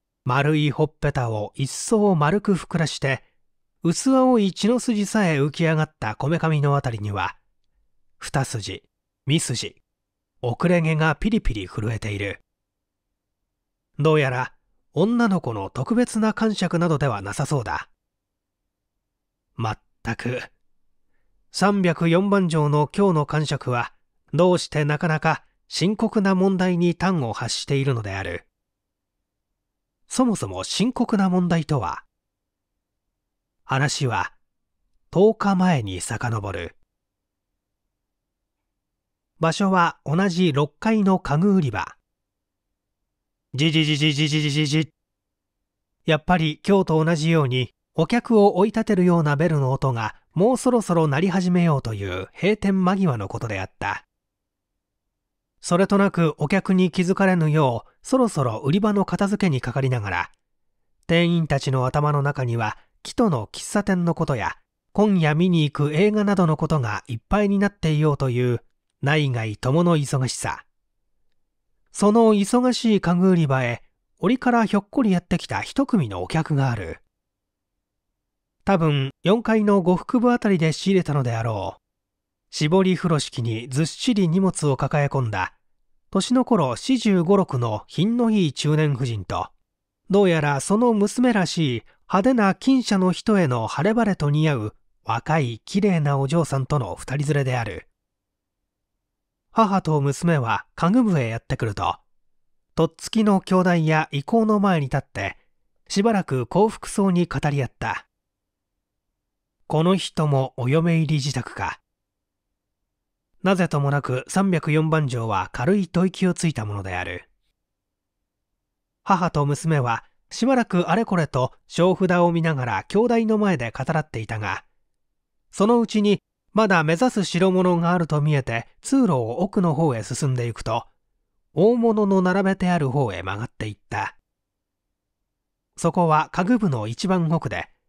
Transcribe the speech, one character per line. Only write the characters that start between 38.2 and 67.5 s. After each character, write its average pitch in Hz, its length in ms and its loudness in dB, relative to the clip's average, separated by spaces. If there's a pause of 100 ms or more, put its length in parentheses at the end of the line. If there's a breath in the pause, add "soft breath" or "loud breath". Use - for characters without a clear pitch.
場 160 100 2
所 196 200 0
は 170 340 2
同 180 240 0
じ 170 240 2
六 143 260 0
階 220 240 2
の 190 160 2
家 143 180 -2
具 196 160 4
売 185 100 4
り 123 80 -2
場。 92 260 -8 (1600)
じ 147 200 0
じ 160 100 2
じ 151 140 0
じ 151 160 2
じ 147 160 0
じ 156 120 0
じ 147 100 -2
じ 151 160 0
じ。 156 220 0 (1160)
や 156 100 2
っ 147 80 -6
ぱ 180 140 2
り 156 280 -2
今 196 140 4
日 185 60 0
と 156 180 2
同 170 120 2
じ 156 140 -2
よ 160 140 4
う 131 60 0
に、 127 220 -2 (220)
お 160 140 0
客 233 320 2
を 202 160 6
追 202 120 2
い - 20 -2
立 220 160 -4
て 214 100 0
る 180 80 2
よ 175 160 4
う 160 40 2
な 147 120 0
ベ 165 140 0
ル 151 100 0
の 131 140 0
音 135 180 -2
が 113 240 -6 (180)
も 208 200 2
う 226 40 -2
そ 247 140 0
ろ 233 100 2
そ 180 120 -4
ろ 160 160 2
鳴 135 100 0
り 190 100 0
始 180 220 0
め 175 120 4
よ 151 160 2
う - 20 -4
と 113 120 -6
い 98 120 -6
う 92 280 -6
閉 208 220 0
店 196 300 0
間 190 100 2
際 170 220 0
の - 100 -6
こ - 140 -10
と 113 80 -8
で 98 100 -6
あ 92 60 -6
っ - 120 -20
た。 98 280 -6 (1500)
そ - 160 -2
れ 185 120 4
と 202 100 2
な 196 120 4
く 165 280 0
お 147 100 -2
客 190 260 0
に 185 160 4
気 185 120 -2
づ 185 140 0
か 196 100 2
れ 190 100 4
ぬ 156 160 2
よ 135 340 2
う、 - 60 -20 (100)
そ - 160 0
ろ 240 120 2
そ 139 160 -2
ろ 110 140 -4
売 135 120 -2
り 196 80 2
場 214 140 2
の 196 100 2
片 190 240 -2
付 202 200 0
け - 20 2
に 131 100 0
か - 140 -6
か 139 80 -2
り 131 80 0
な 123 100 0
が 101 100 -6
ら、 87 220 -4 (760)
店 170 260 2
員 165 160 0
た 139 120 -2
ち 135 120 -4
の 131 140 0
頭 147 280 0
の 143 80 0
中 139 240 -2
に 117 100 -2
は、 107 220 -4 (260 soft breath)
キ - 120 -14
ト 226 140 2
の 120 240 -2
喫 - 180 -12
茶 208 140 -2
店 180 180 0
の 165 100 0
こ 160 120 -2
と 143 100 -2
や、 90 220 -4 (340)
今 202 260 2
夜 180 160 2
見 175 160 2
に 165 140 2
行 143 80 0
く 147 220 -2
映 202 180 2
画 214 140 0
な 202 100 2
ど 185 100 4
の 156 120 2
こ 156 100 -2
と 151 140 0
が 104 260 -6
い 113 80 -6
っ 113 40 -10 (100)
ぱ 208 140 2
い 202 60 2
に 202 80 0